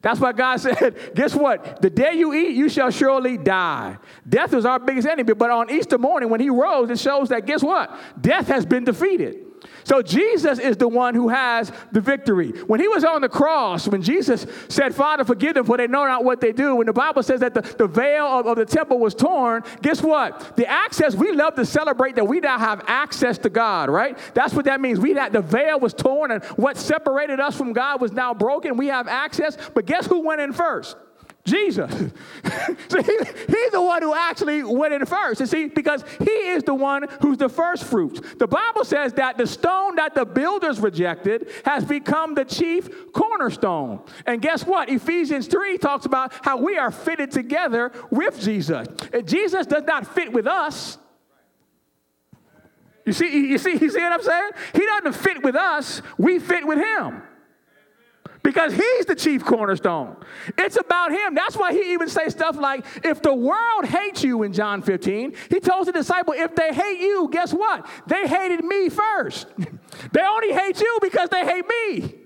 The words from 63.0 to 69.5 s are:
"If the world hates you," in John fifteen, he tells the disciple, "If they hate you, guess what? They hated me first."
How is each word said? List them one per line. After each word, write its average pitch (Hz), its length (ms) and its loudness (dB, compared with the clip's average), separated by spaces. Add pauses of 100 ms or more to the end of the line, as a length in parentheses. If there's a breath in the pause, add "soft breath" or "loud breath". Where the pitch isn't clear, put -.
"If 311 180 0
the 285 140 4
world 392 500 0
hates 381 380 -4
you," 247 200 0
in 202 100 -4
John 202 280 -2
fifteen, 196 540 -4 (160 loud breath)
he 359 100 2
tells 370 260 2
the 359 60 -4
disciple, 349 440 0
"If 330 180 -2
they 320 180 0
hate 359 280 -2
you, 381 300 0
guess 339 220 -2
what? 339 340 -2 (200 loud breath)
They 370 200 0
hated 349 380 0
me 381 240 0
first." 415 580 -2 (120)